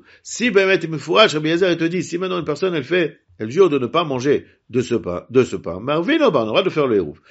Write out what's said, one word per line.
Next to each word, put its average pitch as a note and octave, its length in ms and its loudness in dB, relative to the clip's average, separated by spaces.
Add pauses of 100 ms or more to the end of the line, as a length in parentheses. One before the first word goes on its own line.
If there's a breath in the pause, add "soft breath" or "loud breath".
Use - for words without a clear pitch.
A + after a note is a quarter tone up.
(220 soft breath)
Si, A#3 300 -4
Bemet, F#3+ 240 4
il D#3+ 140 -2
me D#3 80 -6
fourrache, D#3 360 4
Rabbi D3+ 140 -2
Eliezer, F3 240 2
il D#3+ 60 -2
te D#3+ 60 -2
dit, E3 200 -2
si F3 120 -8
maintenant F#3 220 -4
une D#3 60 -6
personne, E3+ 320 -2
elle C3+ 80 -4
fait D#3 340 -2 (220)
elle A2 100 -8
jure F3 200 4
de C#3+ 80 2
ne B2 80 -4
pas D#3+ 180 0
manger C3 420 0 (220 soft breath)
de A#2+ 140 0
ce A#2 120 -2
pain, F2 360 -4
de B2 140 4
ce G#2+ 120 -8
pain. E2+ 240 -8
Marvin E3+ 400 -2
Oba, D#3+ 240 2
on G#2+ 40 -4
aura C#3+ 140 2
de F#3 60 0
faire D3 180 0
le A2+ 100 2
hérouf. D#2 340 -2